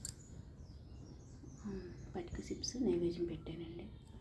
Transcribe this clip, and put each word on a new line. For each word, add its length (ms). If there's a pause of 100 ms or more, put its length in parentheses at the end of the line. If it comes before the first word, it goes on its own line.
(1700)
ఆ, 280 (220)
పటిక 360
చిప్స్ 260
నైవేద్యం 480
పెట్టానండి. 640 (320)